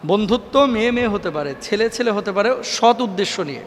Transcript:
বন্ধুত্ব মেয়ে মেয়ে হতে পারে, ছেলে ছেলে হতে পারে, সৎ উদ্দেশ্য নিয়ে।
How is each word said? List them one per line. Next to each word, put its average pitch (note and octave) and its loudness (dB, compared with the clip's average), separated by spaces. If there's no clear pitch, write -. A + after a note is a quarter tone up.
বন্ধুত্ব G#3+ 2
মেয়ে A#3+ 2
মেয়ে A#3+ 0
হতে G3+ -2
পারে, C#3+ -4
ছেলে A3 0
ছেলে A#3+ 0
হতে G3+ -2
পারে, G3+ 2
সৎ A#3 2
উদ্দেশ্য G3 -2
নিয়ে। C#3 -6